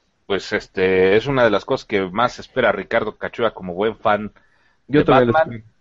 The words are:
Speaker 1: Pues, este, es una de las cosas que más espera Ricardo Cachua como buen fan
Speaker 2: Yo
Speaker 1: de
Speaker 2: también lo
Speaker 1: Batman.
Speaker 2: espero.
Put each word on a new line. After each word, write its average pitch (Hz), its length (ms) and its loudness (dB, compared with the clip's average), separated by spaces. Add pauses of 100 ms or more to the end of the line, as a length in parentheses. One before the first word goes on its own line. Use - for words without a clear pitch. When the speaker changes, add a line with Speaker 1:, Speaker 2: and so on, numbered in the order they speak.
(260)
Speaker 1:
Pues, 98 260 -4
este, 95 640 2
es 113 100 0
una 135 180 2
de 113 60 4
las 98 140 0
cosas 131 220 -4
que 101 160 -2
más 107 360 -4
espera 110 340 -2
Ricardo 107 440 -4
Cachua 104 380 -4
como 90 200 -12
buen 104 220 -2
fan 104 360 -2 (540)
Speaker 2:
Yo 143 140 2
Speaker 1:
de 147 40 2
Speaker 2:
también 131 240 4
lo 117 40 2
Speaker 1:
Batman. 120 240 0
Speaker 2:
espero. - 240 -20